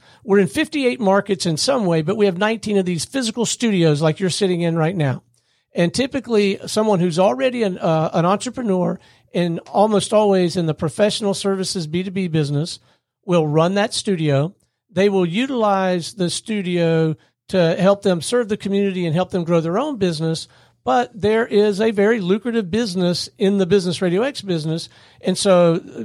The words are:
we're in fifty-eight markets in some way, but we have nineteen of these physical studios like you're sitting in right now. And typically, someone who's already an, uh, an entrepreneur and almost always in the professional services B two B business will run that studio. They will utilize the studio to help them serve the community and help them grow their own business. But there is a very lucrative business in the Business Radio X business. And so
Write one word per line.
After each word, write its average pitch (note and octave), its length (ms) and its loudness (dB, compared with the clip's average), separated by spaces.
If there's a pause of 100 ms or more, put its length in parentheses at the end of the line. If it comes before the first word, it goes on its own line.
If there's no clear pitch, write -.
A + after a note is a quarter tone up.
(240)
we're G3 140 2
in G3 100 4
fifty-eight C#4 520 -2
markets G3 480 0
in D#3 100 -2
some B3 300 0
way, D#3+ 160 2
but F#3 140 -2
we G3+ 100 4
have F3 100 0
nineteen G#3+ 400 -2
of F#3+ 80 2
these F3 200 -4
physical A#3+ 420 -4
studios E3 540 2
like D#3 180 0
you're F#3+ 100 0
sitting F3+ 320 0
in E3 140 0
right E3 200 0
now. C#3+ 280 -2 (500)
And E3+ 180 0
typically, A#3 760 0
someone G#3+ 320 2
who's F3 180 0
already B3 460 2
an, F3+ 160 -2
uh, D#3+ 340 0
an E3 120 0
entrepreneur F#3+ 760 -2 (340)
and F3 260 -2 (120)
almost G#3 420 2
always G3 440 2
in E3 100 0
the D3+ 80 -2
professional G3+ 580 0
services F#3+ 540 -4
B F3 160 -4
two G3 80 -8
B F#3 160 -4
business D3+ 520 -2 (460)
will E3+ 220 2
run D#3+ 280 2
that G3+ 200 0
studio. D#3+ 580 0 (380)
They F#3+ 180 4
will F#3+ 160 2
utilize F#3+ 880 0
the F3 160 -2
studio E3+ 840 0 (320)
to F3+ 320 2
help G3 240 2
them F3+ 180 0
serve A#3+ 260 -2
the G#3 100 -4
community G3 500 -2
and D#3 80 0
help F3+ 160 -2
them F3+ 120 -2
grow E3 180 2
their E3+ 180 -2
own C#4+ 180 -4
business. D#3+ 500 -2 (360)
But B3 300 0
there A3 320 0
is G#3 360 2
a A3+ 100 2
very G#3 300 2
lucrative G#3 500 -2
business F3+ 560 -2 (100)
in G3+ 200 2
the F#3+ 80 2
Business F3 360 0
Radio F#3 220 0
X C#4 180 -6
business. E3 460 -4 (340)
And F#3 160 -2
so F3 440 4 (240)